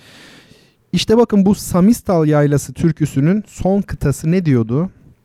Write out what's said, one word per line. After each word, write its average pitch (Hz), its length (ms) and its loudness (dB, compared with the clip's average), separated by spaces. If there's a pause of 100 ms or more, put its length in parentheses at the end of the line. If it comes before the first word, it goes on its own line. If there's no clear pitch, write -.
(920)
İşte 220 240 0
bakın 208 300 2
bu 202 80 4
Samistal 180 720 0
Yaylası 147 460 0
türküsünün 156 720 -2
son 190 360 -2
kıtası 151 480 -4
ne 180 140 0
diyordu? 131 460 0 (340)